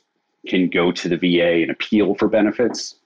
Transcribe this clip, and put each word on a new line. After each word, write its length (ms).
can 220
go 220
to 180
the 80
V 240
A 220
and 80
appeal 440
for 120
benefits, 680